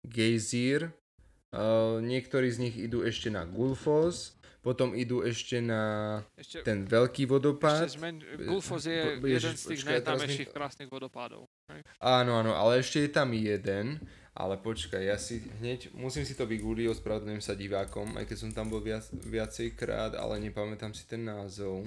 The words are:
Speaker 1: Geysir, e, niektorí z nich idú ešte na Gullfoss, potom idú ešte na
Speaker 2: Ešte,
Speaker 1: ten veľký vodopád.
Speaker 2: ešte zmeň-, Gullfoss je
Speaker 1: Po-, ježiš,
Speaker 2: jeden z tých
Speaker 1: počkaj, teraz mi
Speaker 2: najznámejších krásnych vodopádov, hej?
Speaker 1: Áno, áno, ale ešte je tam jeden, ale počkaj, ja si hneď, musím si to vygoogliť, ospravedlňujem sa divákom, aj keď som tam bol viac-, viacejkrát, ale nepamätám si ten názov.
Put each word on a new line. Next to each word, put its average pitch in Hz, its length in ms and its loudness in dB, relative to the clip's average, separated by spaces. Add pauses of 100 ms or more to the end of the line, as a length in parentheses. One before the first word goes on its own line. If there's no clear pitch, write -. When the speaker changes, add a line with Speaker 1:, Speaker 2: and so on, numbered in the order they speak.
Speaker 1:
Geysir, 120 840 2 (580)
e, 113 140 -4 (380)
niektorí 127 500 2
z 113 100 -2
nich 123 160 -2
idú 117 260 -2
ešte 113 280 -2
na 95 160 -2
Gullfoss, 135 880 2 (260)
potom 123 340 0
idú 123 280 0
ešte 120 360 -2
na 107 640 0 (140)
Speaker 2:
Ešte, - 260 -14
Speaker 1:
ten 104 220 0
veľký 120 420 4
vodopád. 147 640 4
Speaker 2:
ešte 139 100 -8
zmeň-, 156 480 -8
Gullfoss 170 380 -2
je 165 180 0 (140)
Speaker 1:
Po-, 127 100 -4
ježiš, 127 180 6
Speaker 2:
jeden - 120 0
z - 80 -10
tých - 60 -10 (100)
Speaker 1:
počkaj, 135 160 -4
teraz - 0 -
mi - 100 2 (140)
Speaker 2:
najznámejších 143 320 -2
krásnych 143 400 -8
vodopádov, 123 500 -10 (260)
hej? 151 140 -16 (160)
Speaker 1:
Áno, 123 380 6
áno, 110 180 4
ale 110 240 6
ešte 131 220 2
je 147 100 2
tam 147 220 2
jeden, 104 680 0 (320)
ale 95 240 -2
počkaj, 110 440 -4
ja 98 140 2
si 113 240 -6 (160)
hneď, 120 380 -6
musím 131 320 -4
si 131 80 -8
to 127 100 -2
vygoogliť, 113 480 0
ospravedlňujem 107 480 -2
sa 104 140 -4
divákom, 98 640 -4
aj 107 80 -4
keď 104 120 -6
som 110 140 -6
tam 110 160 -4
bol 110 140 -2
viac-, 110 340 -4
viacejkrát, 110 1000 -4
ale 107 280 -4
nepamätám 107 500 -6
si - 140 -14
ten 113 180 -6
názov. 101 640 -6